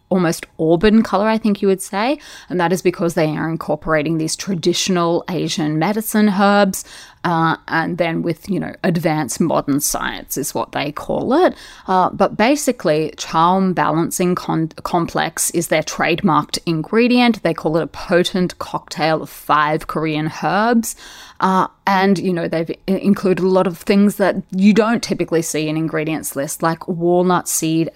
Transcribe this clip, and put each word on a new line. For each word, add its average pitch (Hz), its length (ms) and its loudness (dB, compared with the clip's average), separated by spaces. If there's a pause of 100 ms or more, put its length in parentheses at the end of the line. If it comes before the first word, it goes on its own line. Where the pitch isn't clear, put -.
almost 175 380 0 (120)
auburn 175 440 4
color, 208 260 0
I 220 80 0
think 214 240 0
you 202 80 2
would 190 140 0
say. 240 360 -4 (300)
And - 100 -4
that 175 140 2
is 185 80 0
because 170 340 0
they 156 220 0
are 160 140 -4
incorporating 160 680 -2
these 156 180 -2
traditional 175 920 0
Asian 156 500 -2
medicine 214 520 2
herbs, 202 540 2 (400)
uh, 165 320 2 (120)
and 165 300 -2
then 170 240 -2
with, 170 260 -6
you 180 100 -2
know, - 240 -8
advanced 160 580 -2
modern 143 400 0
science - 560 -6
is - 180 -6
what - 180 -6
they 139 180 -4
call - 440 -4
it. 339 200 4 (320)
Uh, 185 240 2
but 160 260 0
basically, 208 800 0
Charm 180 580 2
Balancing 160 600 0
Con-, 160 380 -2 (100)
Complex 160 680 -2
is 165 180 -2
their 156 140 2
trademarked 160 840 0
ingredient. 226 760 2
They 165 120 0
call 160 220 -2
it 160 60 2
a 147 40 -4
potent 175 720 0
cocktail 151 640 -4
of 147 80 -12
five 151 560 0
Korean 156 460 -2 (100)
herbs. 226 540 0 (440)
Uh, 190 280 2 (180)
and, 196 320 4
you 185 140 -2
know, 170 160 -2
they've 165 220 -4 (180)
i-, 190 40 0
included 185 520 2
a 190 40 2
lot 185 180 4
of 170 120 -4
things 202 380 2
that 175 200 0 (140)
you 190 220 4
don't 220 300 2
typically 165 400 -2
see 156 260 -2
in 156 80 -2
ingredients 160 600 -4
lists, 143 260 -6
like 165 240 -2
walnut 175 640 2
seed, 160 480 0